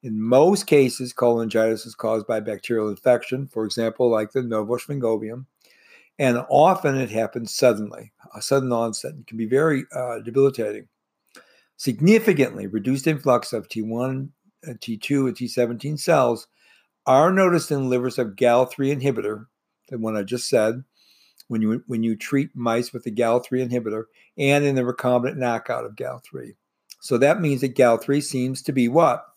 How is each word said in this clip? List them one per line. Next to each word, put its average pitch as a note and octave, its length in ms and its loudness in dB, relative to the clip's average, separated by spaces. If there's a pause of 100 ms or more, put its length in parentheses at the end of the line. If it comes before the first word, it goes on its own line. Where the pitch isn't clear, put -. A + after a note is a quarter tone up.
In A2 180 -6
most C3+ 460 4
cases, C3 480 2
cholangitis A2+ 720 0
is A2+ 80 -18
caused A2 320 -4
by A2 140 -2
bacterial G#2+ 500 -4
infection, B2+ 560 0
for A2 180 -6
example, A2+ 460 0
like G#2+ 220 0
the C3+ 80 -2
novoschwingobium, A#2 1040 -4 (720)
and B2 320 0
often D3 460 4
it B2+ 140 -4
happens A2+ 440 -4
suddenly, A2 580 0 (240)
a G#2 60 -12
sudden C3 280 0
onset, A#2 440 -4
and C3 120 -20
can A2+ 120 -12
be A2+ 80 -4
very, C3+ 460 0
uh, B2 260 -6
debilitating. A2+ 680 0 (920)
Significantly D3+ 880 2
reduced A2 400 -2
influx C3+ 480 0
of A2 140 -8
T A2+ 120 -8
one, C3 500 -6 (380)
uh, B2 120 -12
T A2+ 180 -8
two, C#3 280 -2
and A#2+ 80 -2
T B2 140 -8
seventeen B2 480 -2
cells C3 500 0 (600)
are C#3+ 260 6
noticed F3+ 400 2
in C3+ 160 -2
livers B2 300 0
of G#2+ 180 -4
gal B2 300 4
three C#3 280 -2
inhibitor, A2+ 520 -4 (420)
the B2+ 100 -10
one A2 180 -4
I G#2 60 -2
just A#2+ 260 -6
said, A#2 360 2 (640)
when A2+ 140 -2
you, A2 240 0
when A#2 160 -4
you A2+ 140 0
treat - 380 -4
mice A#2+ 380 -2
with A#2+ 120 -12
the B2 60 -6
gal A#2 300 0
three B2+ 260 -4
inhibitor, A2+ 380 -6 (340)
and C#3+ 260 2
in C#3 100 0
the C3 80 0
recombinant B2 540 0
knockout A#2+ 480 -4
of A2 120 -14
gal B2+ 280 -10
three. - 300 -16 (460)
So B2+ 180 -2
that D3 220 4
means C#3 220 0
that C3 120 -4
gal A#2+ 240 6
three C#3+ 220 0
seems C3 420 -4
to D3+ 100 -6
be B2+ 160 2
what? C#3 360 2 (120)